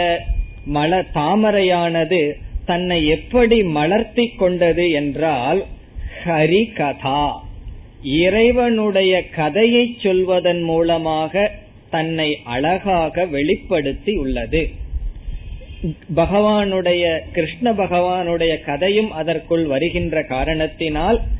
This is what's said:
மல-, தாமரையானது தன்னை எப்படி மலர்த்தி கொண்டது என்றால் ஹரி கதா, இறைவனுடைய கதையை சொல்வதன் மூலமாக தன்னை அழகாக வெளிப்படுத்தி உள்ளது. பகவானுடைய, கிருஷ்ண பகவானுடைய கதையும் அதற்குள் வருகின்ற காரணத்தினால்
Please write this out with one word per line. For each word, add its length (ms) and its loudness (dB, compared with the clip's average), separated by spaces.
மல-, 420 2
தாமரையானது 1120 2
தன்னை 420 0
எப்படி 500 4
மலர்த்தி 600 0
கொண்டது 640 2
என்றால் 680 0
ஹரி 560 2
கதா, 540 -2
இறைவனுடைய 960 4
கதையை 560 2
சொல்வதன் 640 2
மூலமாக 880 0
தன்னை 400 -2
அழகாக 800 0
வெளிப்படுத்தி 920 -2
உள்ளது. 460 -2
பகவானுடைய, 920 2
கிருஷ்ண 420 -2
பகவானுடைய 920 0
கதையும் 500 0
அதற்குள் 540 -2
வருகின்ற 580 0
காரணத்தினால் 960 -2